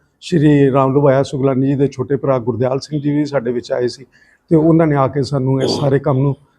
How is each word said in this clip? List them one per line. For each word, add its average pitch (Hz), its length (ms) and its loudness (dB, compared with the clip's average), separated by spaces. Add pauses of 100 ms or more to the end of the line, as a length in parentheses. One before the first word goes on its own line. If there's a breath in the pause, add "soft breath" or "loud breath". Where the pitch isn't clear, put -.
(220)
ਸ਼੍ਰੀ 147 500 4
ਰਾਮ 135 220 2
ਲੁਭਾਇਆ 139 300 2
ਸੁਗਲਾਨੀ 135 440 -2
ਜੀ 139 80 0
ਦੇ 139 120 0
ਛੋਟੇ 131 280 -6
ਭਰਾ 131 240 -2
ਗੁਰਦਿਆਲ 123 400 -2
ਸਿੰਘ 147 220 -8
ਜੀ 147 100 -2
ਵੀ 147 140 -2
ਸਾਡੇ 127 260 -4
ਵਿੱਚ 120 200 -8
ਆਏ 123 160 -2
ਸੀ 123 180 -10 (440 soft breath)
ਤੇ 175 60 2
ਉਹਨਾਂ 160 320 4
ਨੇ 147 80 0
ਆ 135 120 2
ਕੇ 143 160 -4
ਸਾਨੂੰ 131 380 -2
ਇਹ 131 60 -2
ਸਾਰੇ 139 320 0
ਕੰਮ 135 180 0
ਨੂੰ 135 180 0 (240)